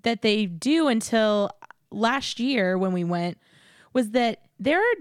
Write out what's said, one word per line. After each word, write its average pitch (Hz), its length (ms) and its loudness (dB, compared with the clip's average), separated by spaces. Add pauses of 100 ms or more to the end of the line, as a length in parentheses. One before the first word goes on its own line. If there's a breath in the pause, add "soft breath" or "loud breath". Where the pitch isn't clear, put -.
that 233 180 -2
they 214 240 2
do 277 420 0
until 214 600 2 (400)
last 233 500 -2
year 208 380 0
when 185 140 0
we 180 120 -2
went 175 340 -4 (540 soft breath)
was 240 180 0
that 233 300 0 (180)
there 294 220 0
are 466 200 2